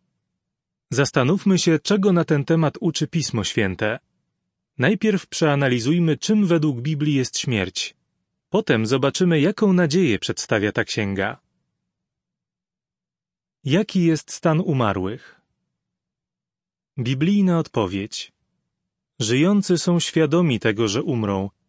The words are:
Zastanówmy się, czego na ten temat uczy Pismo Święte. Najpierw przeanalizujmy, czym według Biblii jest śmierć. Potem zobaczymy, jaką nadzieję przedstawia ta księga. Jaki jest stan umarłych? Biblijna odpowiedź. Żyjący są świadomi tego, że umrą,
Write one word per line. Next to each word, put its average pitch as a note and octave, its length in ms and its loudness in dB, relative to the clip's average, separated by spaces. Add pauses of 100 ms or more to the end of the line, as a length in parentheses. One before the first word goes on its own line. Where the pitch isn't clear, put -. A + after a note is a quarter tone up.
(880)
Zastanówmy C#3+ 680 2
się, D#3+ 200 2
czego G3+ 340 0
na E3+ 120 2
ten C#3+ 200 0
temat E3 340 0
uczy D#3 280 -2
Pismo B2 360 -4
Święte. G#2 560 -2 (800)
Najpierw G3 500 0
przeanalizujmy, C#3+ 920 0
czym G#3 300 0
według D#3 340 0
Biblii D3 340 -2
jest B2+ 220 -2
śmierć. - 580 -4 (540)
Potem C3+ 360 0
zobaczymy, C#3 540 2
jaką F#3+ 340 2
nadzieję E3 460 2
przedstawia G#2 520 -2
ta A2+ 120 -2
księga. G2+ 580 -4 (2250)
Jaki F3 400 0
jest D#3+ 280 0
stan D#3+ 280 0
umarłych? A2 840 -4 (1600)
Biblijna E3 600 2
odpowiedź. G2+ 720 -4 (880)
Żyjący E3+ 580 2
są F3 220 0
świadomi D#3 600 2
tego, A2 280 0
że G#2 160 0
umrą, G2+ 460 -2 (200)